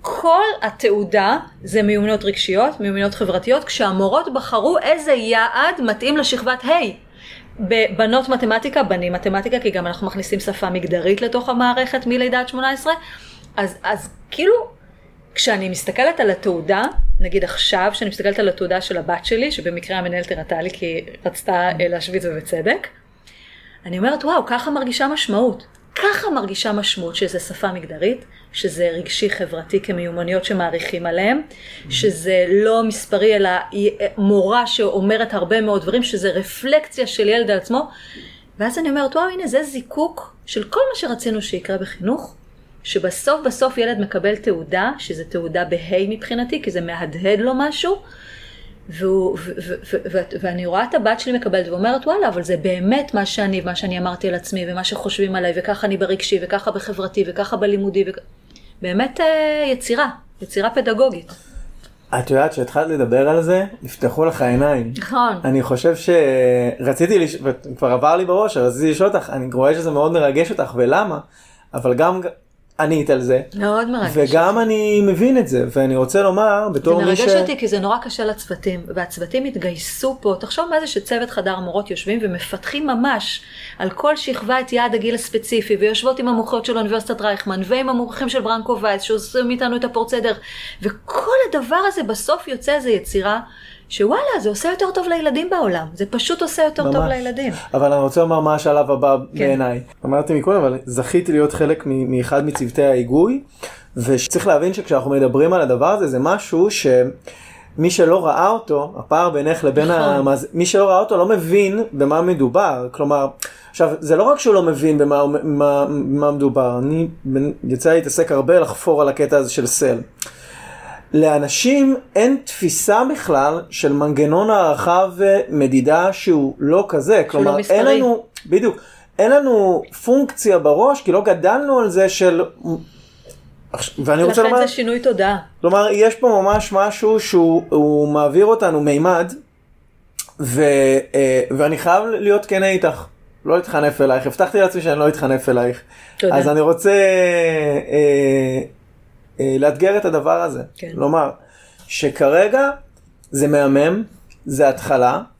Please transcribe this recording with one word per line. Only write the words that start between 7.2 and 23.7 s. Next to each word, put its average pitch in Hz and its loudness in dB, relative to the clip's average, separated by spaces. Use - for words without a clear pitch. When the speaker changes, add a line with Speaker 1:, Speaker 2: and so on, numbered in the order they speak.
Speaker 1:
בבנות 220 0
מתמטיקה, 254 0
בנים 180 -2
מתמטיקה, 196 -2
כי 233 -2
גם 180 -4
אנחנו 175 -6
מכניסים 190 -6
שפה 196 -6
מגדרית 175 -2
לתוך 240 -2
המערכת 254 0
מלידה 254 0
עד 254 -4
שמונה 262 -4
עשרה. 277 -2
אז, 190 -4
אז 208 -6
כאילו, 370 2
כשאני 196 -2
מסתכלת 240 -2
על 226 2
התעודה, 190 -2
נגיד 185 2
עכשיו, 185 0
כשאני 208 -4
מסתכלת 196 -2
על 208 2
התעודה 180 -2
של 185 -6
הבת 170 -4
שלי, 226 -2
שבמקרה 175 -6
המנהלת 180 -6
הראתה 160 -4
לי 180 -6
כי 165 -8
רצתה, - -4
אה, 175 2
להשוויץ 175 -4
ובצדק, 165 -4